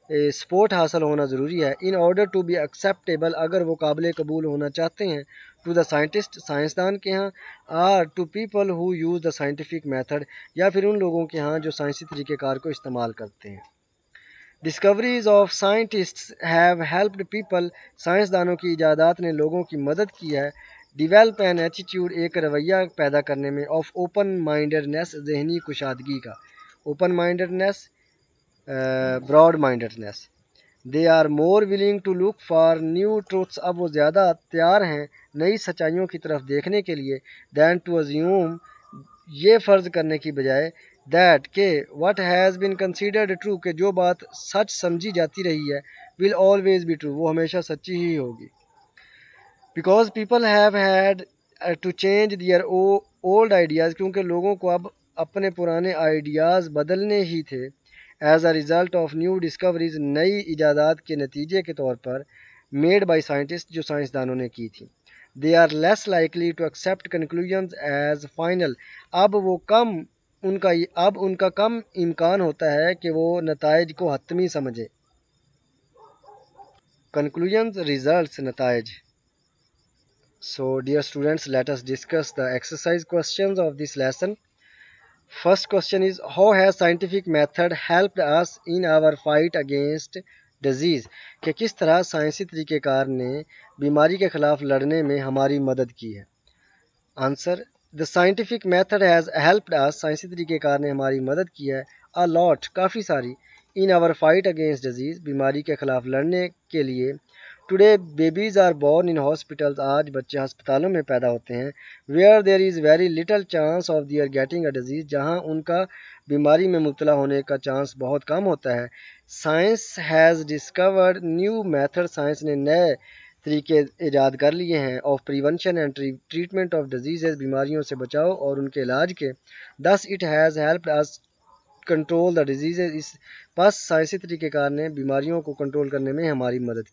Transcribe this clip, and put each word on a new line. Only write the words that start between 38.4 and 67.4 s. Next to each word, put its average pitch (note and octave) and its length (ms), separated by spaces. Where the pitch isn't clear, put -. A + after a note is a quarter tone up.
ये E3 280
फ़र्ज़ G3 320
करने D#3 280
की D3+ 140
बजाय, C#3 400
that, E3+ 320
के F#3+ 340
what F3+ 380
has F#3 440
been F#3+ 180
considered G3+ 500
true, F#3+ 320
के F3+ 100
जो F#3 180
बात F3+ 260
सच - 400
समझी F3 400
जाती E3+ 320
रही D#3 260
है, C#3+ 120
will G3 180
always F#3+ 420
be E3 120
true, D3 200
वो D#3 160
हमेशा E3 320
सच्ची E3 340
ही E3+ 200
होगी। A#2+ 340
Because G3+ 380
people A3+ 240
have G#3 320
had, G3 500
uh, E3+ 60
to F3+ 60
change G3+ 380
their F3+ 200
o-, G3 260
old G#3 260
ideas, E3 420
क्योंकि F#3+ 280
लोगों F3+ 340
को F#3 120
अब F3 240
अपने F#3+ 320
पुराने F3 440
आइडियाज़ D#3 760
बदलने F#3 520
ही E3 220
थे। C3 260
As D#3 160
a E3 140
result D#3+ 360
of E3+ 200
new E3+ 280
discoveries, E3+ 580
नई D#3 440
इजादात D3+ 600
के - 160
नतीजे D3 460
के E3 120
तौर C3 220
पर, B2+ 300
made F3+ 280
by E3 180
scientists, D3 500
जो D#3+ 100
साइंसदानों C3+ 540
ने B2+ 140
की A#2 180
थी, - 240
they D#3 160
are E3 180
less E3+ 340
likely E3+ 540
to D#3+ 60
accept F#3 480
conclusions F3 580